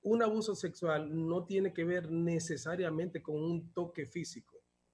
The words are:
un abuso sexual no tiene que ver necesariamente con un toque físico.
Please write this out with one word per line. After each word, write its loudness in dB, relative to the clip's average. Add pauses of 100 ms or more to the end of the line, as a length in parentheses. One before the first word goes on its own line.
un 4
abuso 2
sexual 0 (180)
no 0
tiene 2
que -2
ver 0
necesariamente 0
con -4
un -2
toque -4
físico. -10 (320)